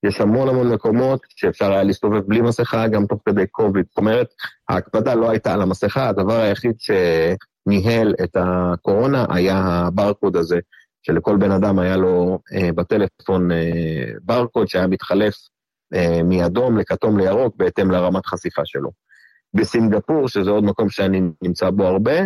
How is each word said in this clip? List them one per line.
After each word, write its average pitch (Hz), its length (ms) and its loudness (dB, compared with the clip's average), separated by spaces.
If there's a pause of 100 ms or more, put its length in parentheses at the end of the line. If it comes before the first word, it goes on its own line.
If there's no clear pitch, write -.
יש 104 180 -2
המון 120 280 2
המון 123 240 2
מקומות 123 460 0 (100)
שאפשר 98 420 -2
היה 98 120 2
להסתובב 101 440 0
בלי 110 140 2
מסכה, 117 460 0
גם 107 180 0
תוך 104 200 -4
כדי 101 220 0
קוביד. 98 420 0
זאת - 80 -8
אומרת, 113 300 0 (420)
ההקפדה - 460 -2
לא 113 140 2
הייתה 110 240 0
על 101 80 0
המסכה, 107 480 -2
הדבר 98 300 0
היחיד 110 400 0
שניהל 95 1300 0 (100)
את 87 160 -4
הקורונה 92 920 0
היה 92 280 0
הברקוד 92 760 0
הזה, 85 240 0 (420)
שלכל 85 360 0
בן 98 140 2
אדם 98 280 2
היה 92 180 0
לו, 92 420 2 (140)
אה, 92 220 0
בטלפון, 92 760 -2
אה, 82 600 -2 (100)
ברקוד 107 460 0
שהיה 90 200 0
מתחלף, 98 460 0 (600)
אה, 85 300 0
מאדום 90 540 2
לכתום 104 400 0
לירוק, 101 380 0
בהתאם 95 360 0
לרמת 90 340 0
חשיפה - 400 -6
שלו. 67 240 -8 (640)
בסינגפור, 110 720 0
שזה 101 220 -2
עוד 107 140 2
מקום 101 260 0
שאני 95 320 0 (200)
נמצא 90 280 -2
בו 98 140 0
הרבה 107 420 2